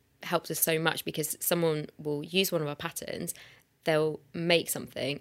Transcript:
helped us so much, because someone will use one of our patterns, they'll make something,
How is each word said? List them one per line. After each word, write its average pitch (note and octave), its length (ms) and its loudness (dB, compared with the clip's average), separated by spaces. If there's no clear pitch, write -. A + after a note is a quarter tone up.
helped E3+ 280 0
us D#3 80 -4
so D#3+ 180 2
much, D#3+ 260 -2
because D#3 360 -4
someone D#3+ 480 2
will D3 260 -4
use F#3 280 2
one E3 100 2
of D3 60 0
our D3 80 -4
patterns, - 580 -6
they'll D#3 340 4
make E3+ 340 4
something, C3+ 520 -4